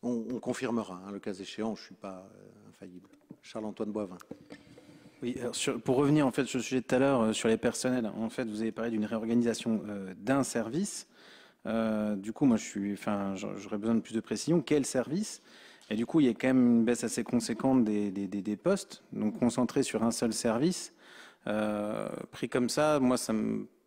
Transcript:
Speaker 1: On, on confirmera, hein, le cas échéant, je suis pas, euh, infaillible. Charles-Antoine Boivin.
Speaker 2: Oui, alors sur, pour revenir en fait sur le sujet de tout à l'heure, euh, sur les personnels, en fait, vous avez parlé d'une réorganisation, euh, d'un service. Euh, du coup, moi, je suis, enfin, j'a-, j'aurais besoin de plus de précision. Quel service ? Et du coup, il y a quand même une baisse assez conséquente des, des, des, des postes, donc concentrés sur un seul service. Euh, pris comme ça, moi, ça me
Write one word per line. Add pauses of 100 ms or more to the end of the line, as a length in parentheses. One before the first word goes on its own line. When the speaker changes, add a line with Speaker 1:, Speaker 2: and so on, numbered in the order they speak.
Speaker 1:
On,
on
confirmera,
hein,
le
cas
échéant,
je
suis
pas,
euh,
infaillible. (320)
Charles-Antoine
Boivin. (1040)
Speaker 2:
Oui,
alors
sur,
pour
revenir
en
fait
sur
le
sujet
de
tout
à
l'heure,
euh,
sur
les
personnels,
en
fait,
vous
avez
parlé
d'une
réorganisation,
euh,
d'un
service. (580)
Euh,
du
coup,
moi,
je
suis,
enfin,
j'a-,
j'aurais
besoin
de
plus
de
précision.
Quel
service ? (480)
Et
du
coup,
il
y
a
quand
même
une
baisse
assez
conséquente
des,
des,
des,
des
postes, (100)
donc
concentrés
sur
un
seul
service. (540)
Euh, (220)
pris
comme
ça,
moi,
ça
me (180)